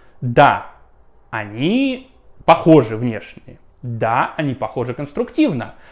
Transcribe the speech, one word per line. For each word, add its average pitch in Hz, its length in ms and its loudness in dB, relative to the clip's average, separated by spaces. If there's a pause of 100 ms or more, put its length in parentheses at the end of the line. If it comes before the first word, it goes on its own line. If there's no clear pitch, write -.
(200)
Да, 120 520 4 (580)
они 170 800 -4 (340)
похожи 147 520 4
внешне, - 640 -10 (240)
да, 117 540 -2
они 143 180 -2
похожи 117 400 -6
конструктивно, 220 800 -4 (180)